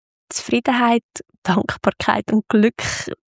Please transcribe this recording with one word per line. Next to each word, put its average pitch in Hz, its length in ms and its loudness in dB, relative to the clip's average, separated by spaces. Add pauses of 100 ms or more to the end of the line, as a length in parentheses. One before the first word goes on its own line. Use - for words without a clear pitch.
(300)
Zufriedenheit, 240 760 0 (400)
Dankbarkeit - 880 -2
und 214 160 0
Glück, 220 340 2 (460)